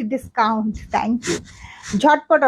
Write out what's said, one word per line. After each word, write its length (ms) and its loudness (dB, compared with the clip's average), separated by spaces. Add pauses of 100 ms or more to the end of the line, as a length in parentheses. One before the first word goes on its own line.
(120)
ডিসকাউন্ট, 640 -2 (200)
thank 240 -2 (100)
you। 100 -2 (640)
ঝটপট 460 4